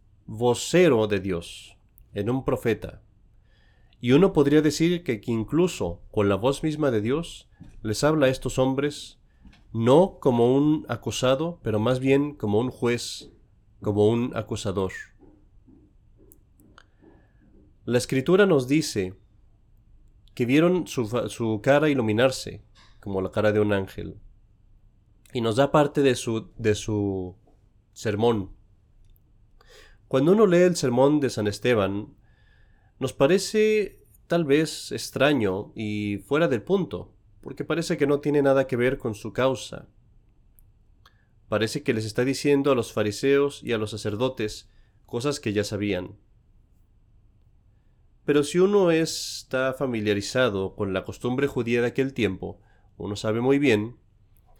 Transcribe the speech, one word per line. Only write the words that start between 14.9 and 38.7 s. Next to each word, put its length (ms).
La 100
Escritura 480
nos 240
dice 460
que 100
vieron 420
su 220
fa-, 220
su 320
cara 260
iluminarse 720
como 200
la 120
cara 180
de 80
un 140
ángel, 480
y 80
nos 160
da 160
parte 300
de 120
su, 420
de 200
su 600
sermón. 600
Cuando 240
uno 160
lee 120
el 180
sermón 420
de 100
San 200
Esteban, 640
nos 120
parece 920
tal 160
vez 480
extraño 840
y 440
fuera 280
del 160
punto, 500
porque 240
parece 320
que 100
no 140
tiene 200
nada 280
que 80